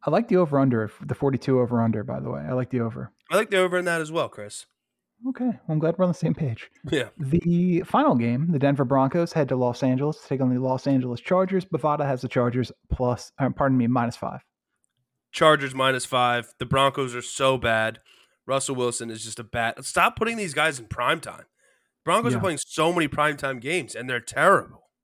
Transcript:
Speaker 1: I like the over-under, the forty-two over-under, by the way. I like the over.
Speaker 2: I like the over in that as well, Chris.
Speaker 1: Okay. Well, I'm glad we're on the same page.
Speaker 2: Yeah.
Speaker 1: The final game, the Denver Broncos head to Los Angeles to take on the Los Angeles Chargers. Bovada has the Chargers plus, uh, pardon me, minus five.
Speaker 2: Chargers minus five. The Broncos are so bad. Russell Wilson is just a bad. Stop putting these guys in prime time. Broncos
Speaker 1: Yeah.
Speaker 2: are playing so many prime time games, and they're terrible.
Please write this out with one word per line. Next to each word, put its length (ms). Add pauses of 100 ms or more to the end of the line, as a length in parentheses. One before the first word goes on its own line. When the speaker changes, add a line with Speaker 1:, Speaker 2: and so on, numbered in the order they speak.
Speaker 1:
I 40
like 180
the 80
over-under, 560 (140)
the 100
forty-two 460
over-under, 420
by 160
the 100
way. 120
I 100
like 200
the 100
over. 320 (180)
Speaker 2:
I 60
like 120
the 100
over 180
in 80
that 160
as 100
well, 160
Chris. 380 (640)
Speaker 1:
Okay. 160
Well, 120 (120)
I'm 100
glad 180
we're 60
on 80
the 20
same 220
page. 340 (220)
Speaker 2:
Yeah. 160 (100)
Speaker 1:
The 680
final 320
game, 360
the 80
Denver 240
Broncos 480
head 160
to 80
Los 260
Angeles 380
to 80
take 140
on 120
the 60
Los 280
Angeles 340
Chargers. 420
Bovada 420
has 180
the 40
Chargers 460 (180)
plus, 480
uh, 120
pardon 260
me, 100
minus 300
five. 240 (920)
Speaker 2:
Chargers 420
minus 320
five. 540
The 60
Broncos 500
are 60
so 360
bad. 440 (440)
Russell 300
Wilson 340
is 140
just 160
a 60
bad. 400
Stop 320
putting 180
these 180
guys 260
in 80
prime 340
time. 240 (580)
Broncos 300
Speaker 1:
Yeah. 60
Speaker 2:
are 20
playing 160
so 340
many 160
prime 300
time 240
games, 340
and 140
they're 100
terrible. 680 (140)